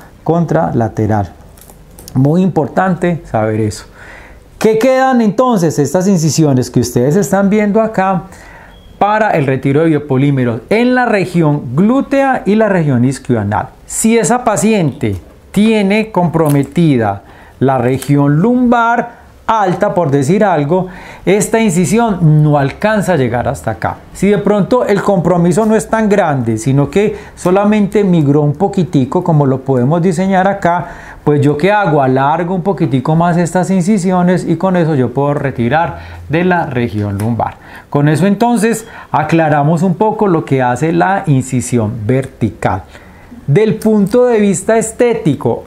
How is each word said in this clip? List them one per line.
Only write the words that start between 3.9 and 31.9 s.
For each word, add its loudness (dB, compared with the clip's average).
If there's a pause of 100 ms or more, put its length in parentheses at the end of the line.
¿Qué 2
quedan 2
entonces 0
estas 0
incisiones 2
que 0
ustedes 0
están 0
viendo 0
acá -2 (760)
para 2
el 0
retiro 0
de 2
biopolímeros 0
en 2
la 2
región 0
glútea 0
y 2
la 2
región 2
isquioanal? -2 (160)
Si 0
esa 0
paciente 0 (320)
tiene 0
comprometida 0 (360)
la 2
región 0
lumbar 0 (200)
alta, -2
por 0
decir 0
algo, 0 (360)
esta 0
incisión 2
no 4
alcanza 0
a 2
llegar -2
hasta -6
acá. -4 (180)
Si -2
de 2
pronto 0
el 0
compromiso 2
no 2
es -2
tan 0
grande, 0
sino 0
que 0 (200)
solamente 2
migró 2
un 0
poquitico, -2
como 2
lo 0
podemos 0
diseñar 0
acá, -2 (340)
pues 2
yo 2
¿qué 0
hago? 2